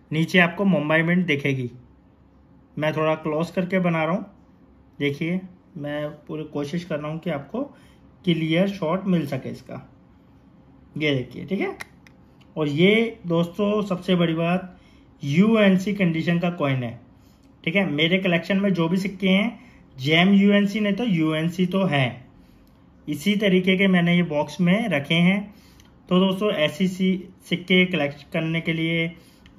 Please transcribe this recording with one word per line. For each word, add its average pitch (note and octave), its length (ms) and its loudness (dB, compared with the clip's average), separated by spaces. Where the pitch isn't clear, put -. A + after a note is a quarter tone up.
नीचे D#3+ 280 2
आपको F3+ 260 2
मुंबई D#3+ 380 2
मिंट F3 240 2
दिखेगी। C3+ 440 -2
मैं D3+ 160 0
थोड़ा D#3 240 0
close D#3+ 340 -4
करके F#3 280 -2
बना E3 260 0
रहा D#3+ 100 -2
हूँ, A#3 100 -6
देखिए, D#3+ 400 -2
मैं D3 320 -8
पूरी D#3 180 -10
कोशिश D3 400 -6
कर D3+ 160 -6
रहा D3+ 100 -8
हूँ D#3+ 80 -8
कि F3 120 -8
आपको D3+ 320 -8
clear E3 440 2
shot F#3+ 380 -4
मिल E3+ 200 2
सके C3 220 -6
इसका। - 320 -12
ये D3 160 0
देखिए, - 300 -6
ठीक G3 160 -4
है, F#4+ 160 -4
और D#3 120 -2
ये G#3 580 2
दोस्तों G3+ 580 0
सबसे F#3 300 -2
बड़ी E3+ 200 2
बात, E3+ 420 -4
यूएनसी G3 720 2
condition E3+ 440 0
का F3 140 0
coin C#3 300 -2
है, A#2 160 -10
ठीक E3 120 -2
है? G3 100 2
मेरे D#3+ 320 0
collection F#3 420 0
में G3+ 120 0
जो E3 160 0
भी F#3 100 0
सिक्के G3 300 -4
हैं, G#3 300 0
जेम D#3+ 380 4
यूएनसी G3+ 460 4
नहीं G3+ 140 0
तो A#3 120 -4
यूएनसी E3 600 0
तो F#3+ 200 0
हैं, C3+ 380 -2
इसी E3+ 280 0
तरीके F#3+ 400 2
के G3 120 2
मैंने F3 280 4
ये F3 80 4
box D3 360 -4
में G3 280 2
रखे D3 280 -2
हैं। G3 360 2
तो F3+ 120 4
दोस्तों, G3 320 0
ऐसी D3+ 360 0
सी F#3 180 -2
सिक्के F#3 460 2
collect D3 360 -4
करने D#3+ 280 -2
के E3 120 -4
लिए, E3 340 -2